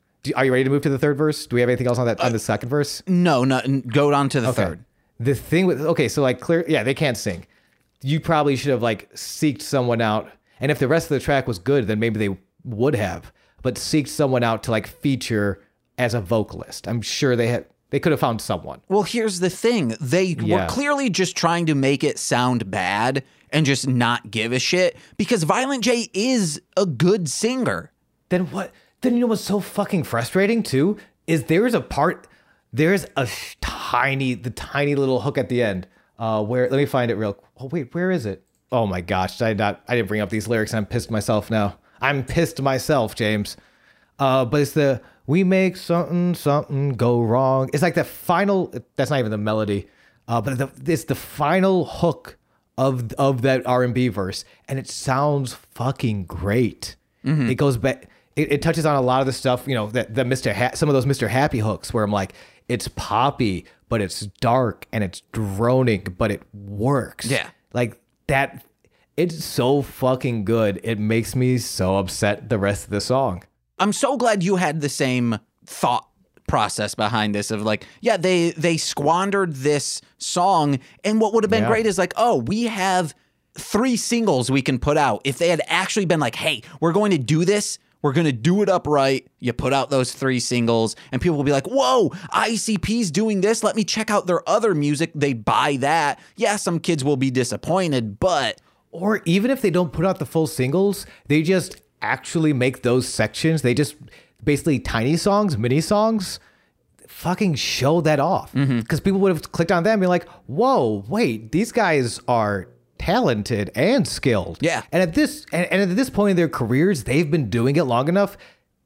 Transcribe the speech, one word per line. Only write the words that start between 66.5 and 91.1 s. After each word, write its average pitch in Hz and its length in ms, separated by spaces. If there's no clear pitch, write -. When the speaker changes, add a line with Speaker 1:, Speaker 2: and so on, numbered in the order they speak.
Speaker 1:
works. 104 720
Speaker 2:
Yeah. 117 240
Speaker 1:
Like 117 260
that, 139 360
it's 160 260
so 139 380
fucking 127 640
good. 107 380
It 113 160
makes 110 360
me 127 220
so 95 400
upset 101 520
the 113 80
rest 101 280
of - 60
the 104 100
song. 123 420
Speaker 2:
I'm 202 160
so 269 220
glad 220 280
you 190 120
had 160 260
the 143 80
same 127 480
thought - 420
process 104 480
behind 107 400
this 101 160
of 104 120
like, 107 220
yeah, 220 180
they, 170 340
they 165 260
squandered 180 800
this 139 460
song. 165 640
And 214 160
what 214 140
would 226 100
have 202 80
been 220 120
Speaker 1:
Yeah. 220 60
Speaker 2:
great 220 160
is 190 120
like, 185 180
oh, 226 220
we 165 280
have 185 480
three 240 420
singles 196 540
we 135 100
can 131 180
put 147 180
out. 127 280
If 135 120
they 170 120
had 165 180
actually 190 380
been 160 160
like, 120 140
"Hey, 143 260
we're 165 140
going 208 180
to 170 60
do 147 260
this. 202 360
We're 143 120
gonna 156 180
do 156 300
it 196 80
upright." 143 580
You 123 120
put 127 220
out 131 160
those 131 240
three 131 260
singles 117 560